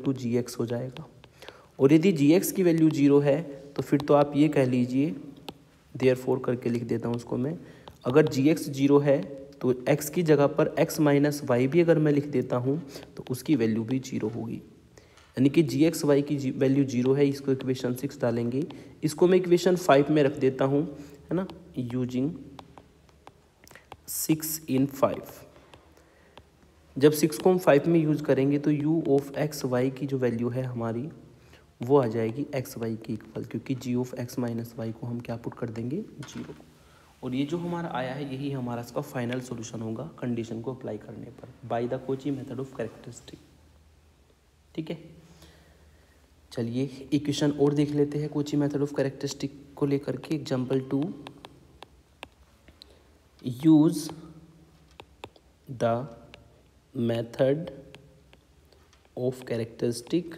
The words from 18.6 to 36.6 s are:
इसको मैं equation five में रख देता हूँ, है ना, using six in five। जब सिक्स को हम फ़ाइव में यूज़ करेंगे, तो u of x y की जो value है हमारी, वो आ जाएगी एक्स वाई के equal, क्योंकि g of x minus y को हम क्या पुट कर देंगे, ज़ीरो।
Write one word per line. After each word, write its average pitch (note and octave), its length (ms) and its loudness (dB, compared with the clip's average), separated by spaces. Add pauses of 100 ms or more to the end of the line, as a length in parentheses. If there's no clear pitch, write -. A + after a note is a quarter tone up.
इसको E3+ 240 4
मैं F#3 100 6
equation F3+ 380 4
five D3 360 4
में D3+ 120 4
रख C3+ 160 0
देता C3 260 0
हूँ, C#3+ 180 2 (380)
है - 140 -6
ना, F#3 120 -2 (300)
using B2+ 540 -2 (1800)
six - 520 -4 (100)
in C3 180 2
five। - 340 -2 (1700)
जब D3 160 6
सिक्स D#3+ 260 0
को - 120 4
हम F#3 80 6
फ़ाइव D3 300 4
में E3+ 120 4
यूज़ D3+ 240 0
करेंगे, C#3 360 2
तो D3+ 120 0
u D3+ 300 0 (100)
of C#3 200 2 (100)
x D3+ 240 -4
y B2+ 320 0
की D3 100 -6
जो C3+ 100 -2
value A#2+ 320 0
है B2+ 140 -4
हमारी, A#2+ 460 -6 (720)
वो C3 160 6
आ C3 100 4
जाएगी A2+ 380 -2 (100)
एक्स B2+ 220 -8
वाई A2+ 180 -6
के A2 180 -8
equal, A2 300 -10
क्योंकि A#2 320 -6
g B2 220 -4
of B2 220 -4
x B2 200 -8
minus A#2 400 -6
y A2+ 140 -6
को A#2+ 140 -12
हम A#2+ 120 -6
क्या A#2 160 -8
पुट - 180 -10
कर A#2+ 160 -6
देंगे, A#2 280 -6
ज़ीरो। - 560 -12 (720)